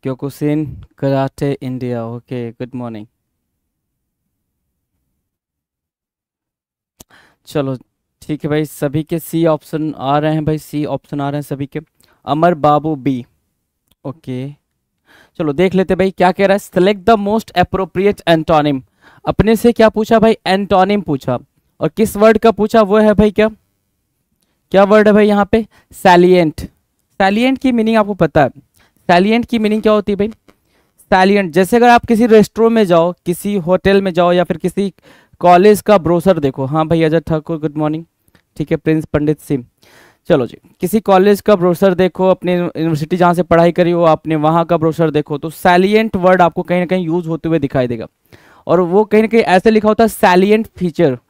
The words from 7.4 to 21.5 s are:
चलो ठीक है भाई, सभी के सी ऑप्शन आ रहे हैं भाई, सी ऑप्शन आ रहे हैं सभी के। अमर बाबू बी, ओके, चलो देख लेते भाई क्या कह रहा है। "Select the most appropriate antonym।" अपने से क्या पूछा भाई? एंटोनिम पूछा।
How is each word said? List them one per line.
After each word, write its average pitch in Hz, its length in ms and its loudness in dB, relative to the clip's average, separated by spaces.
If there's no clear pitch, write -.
चलो 135 300 -6
ठीक 151 220 -10
है 160 60 -6
भाई, 151 160 -2
सभी 147 380 -6
के 165 160 -6
सी 165 260 -4
ऑप्शन 156 480 -4
आ 135 240 -2
रहे 156 160 0
हैं 156 120 -2
भाई, 156 120 -4
सी 147 280 -8
ऑप्शन 139 360 -8
आ 139 80 -4
रहे 143 80 -6
हैं 147 60 -8
सभी 139 220 -10
के। 151 140 -12
अमर 160 280 0
बाबू 147 420 0
बी, 127 300 -4
ओके, 131 480 -12
चलो 156 140 -4
देख 175 220 0
लेते 185 200 0
भाई 190 160 -2
क्या 185 200 0
कह 196 160 0
रहा 196 100 2
है। - 20 -2
"Select 185 500 -2
the 226 80 4
most 214 360 -4
appropriate 190 600 -4
antonym।" 151 460 0
अपने 214 300 0
से 240 160 2
क्या 220 180 4
पूछा 220 300 0
भाई? 220 180 2
एंटोनिम 190 540 0
पूछा। 131 380 -4